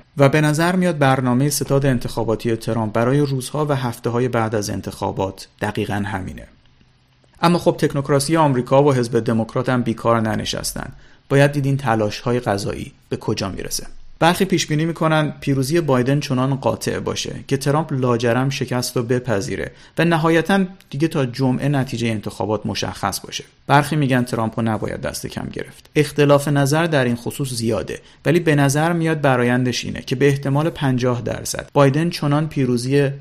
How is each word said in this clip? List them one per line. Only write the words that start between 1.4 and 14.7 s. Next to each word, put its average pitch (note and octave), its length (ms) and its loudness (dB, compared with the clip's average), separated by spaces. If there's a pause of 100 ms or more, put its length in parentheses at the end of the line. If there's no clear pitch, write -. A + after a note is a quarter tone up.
ستاد C#3 360 0
انتخاباتی A#2 680 0
ترامپ A2+ 380 -4
برای B2 260 2
روزها C#3 460 -2
و D3 60 -2
هفته‌های B2 560 -2
بعد A2+ 280 0
از G#2+ 140 -2
انتخابات G2 800 -6 (140)
دقیقاً G#2 440 -4
همینه. F#2 420 -8 (920)
اما F3 160 4
خب - 200 0
تکنوکراسی D3 600 0
آمریکا C3+ 460 4
و D3 100 6
حزب A#2+ 260 0
دموکرات A2+ 500 0
هم B2 120 2
بیکار A#2 400 0
ننشستن. - 680 -4 (400)
باید C#3 220 6
دید C#3+ 140 -2
این C3+ 120 0
تلاش‌های A2+ 640 -2
قضایی G2+ 520 -4 (180)
به B2+ 80 -4
کجا G#2 320 -4
می‌رسه. - 380 -8 (320)
برخی F3 260 4
پیش F3+ 220 0
بینی D3+ 180 0